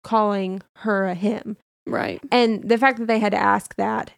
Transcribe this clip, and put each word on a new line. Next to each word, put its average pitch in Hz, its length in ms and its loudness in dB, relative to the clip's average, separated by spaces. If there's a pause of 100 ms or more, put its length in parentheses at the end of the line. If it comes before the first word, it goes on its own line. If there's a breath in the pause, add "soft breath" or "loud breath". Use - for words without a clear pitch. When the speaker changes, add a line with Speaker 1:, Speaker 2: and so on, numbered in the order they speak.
Speaker 1:
calling 202 580 0 (160)
her 196 280 0
a 180 80 -2
him. 208 420 -4 (300)
Speaker 2:
Right. - 340 -4 (100)
Speaker 1:
And 226 380 2
the 233 100 4
fact 254 200 2
that 233 80 -4
they 220 120 2
had 208 140 2
to 196 60 0
ask 202 380 0
that 220 420 -4